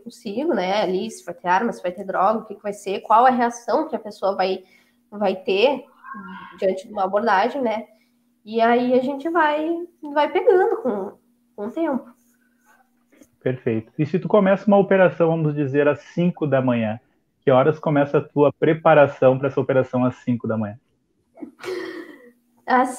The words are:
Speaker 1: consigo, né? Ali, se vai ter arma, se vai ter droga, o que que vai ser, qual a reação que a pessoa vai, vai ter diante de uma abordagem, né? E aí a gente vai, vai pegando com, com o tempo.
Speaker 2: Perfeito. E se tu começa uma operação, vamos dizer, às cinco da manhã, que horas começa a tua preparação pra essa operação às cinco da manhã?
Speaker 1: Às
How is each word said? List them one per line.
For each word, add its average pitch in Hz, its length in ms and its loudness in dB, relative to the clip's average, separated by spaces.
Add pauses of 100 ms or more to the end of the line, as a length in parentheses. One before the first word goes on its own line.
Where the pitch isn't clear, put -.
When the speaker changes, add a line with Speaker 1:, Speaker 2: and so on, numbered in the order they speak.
Speaker 1:
consigo, 240 500 -6
né? 196 280 -2
Ali, 185 280 -2
se - 140 -16
vai 175 100 -12
ter - 140 -14
arma, 196 240 0
se - 100 -12
vai 180 120 -6
ter 196 100 -12
droga, 190 360 0
o - 60 -14
que - 100 -18
que - 60 -20
vai 202 120 -8
ser, 202 260 -8
qual 220 260 4
a 262 40 6
reação 240 580 -2
que - 80 -8
a 214 40 -6
pessoa 202 360 -6
vai, 190 300 -2 (440)
vai 202 280 -2
ter 233 480 0 (760)
diante 190 280 -2
de - 40 -20
uma 202 140 -4
abordagem, 220 560 0
né? 226 260 -4 (560)
E 220 160 -4
aí 240 340 2
a 254 80 4
gente 277 280 -4
vai, 330 580 0 (260)
vai 302 160 0
pegando 381 520 2
com, 202 320 -6 (420)
com 208 120 -8
o 233 40 -12
tempo. 311 320 -4 (1400)
Speaker 2:
Perfeito. 120 580 -4
E 151 80 -2
se 190 140 -2
tu - 80 -8
começa 196 400 2
uma 202 100 6
operação, 185 520 4
vamos 156 260 -2
dizer, 143 320 0
às 143 140 0
cinco 175 440 -4
da 135 160 2
manhã, 117 380 -2 (400)
que - 100 -2
horas 139 300 4
começa 143 380 0
a 143 40 0
tua 143 300 2
preparação 143 880 4
pra 139 80 -2
essa 135 140 -4
operação 127 420 0
às 123 140 -2
cinco 120 320 -4
da 110 80 -4
manhã? 107 200 -6 (1900)
Speaker 1:
Às 254 340 2